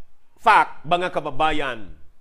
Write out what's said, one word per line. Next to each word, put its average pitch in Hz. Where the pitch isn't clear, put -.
fact, 185
mga 180
kababayan, 147